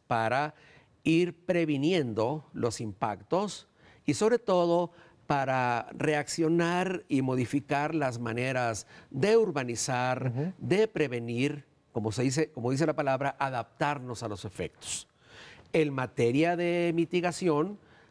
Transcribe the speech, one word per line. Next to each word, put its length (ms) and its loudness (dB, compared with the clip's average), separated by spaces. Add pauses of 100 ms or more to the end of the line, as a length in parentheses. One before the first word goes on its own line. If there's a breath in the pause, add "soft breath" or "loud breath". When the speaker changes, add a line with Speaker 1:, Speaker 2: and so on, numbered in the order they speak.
Speaker 1:
para 480 0 (480 loud breath)
ir 320 2 (120)
previniendo 1040 0
los 300 -4
impactos 840 -6 (360 soft breath)
y 80 0
sobre 260 4
todo 540 2 (340 loud breath)
para 680 0
reaccionar 1160 0
y 140 2
modificar 720 -2
las 240 -2
maneras 680 -2 (220 loud breath)
de 300 4
urbanizar, 920 0
Speaker 2:
Ujú. 280 -4
Speaker 1:
de 300 2
prevenir, 760 -2 (280)
como 200 -2
se 100 -2
dice, 280 0
como 200 -4
dice 140 0
la 100 2
palabra, 440 0
adaptarnos 840 -4
a 60 -6
los 160 -8
efectos. 640 -10 (640 loud breath)
En 220 2
materia 600 2
de 400 0
mitigación, 840 0 (320 soft breath)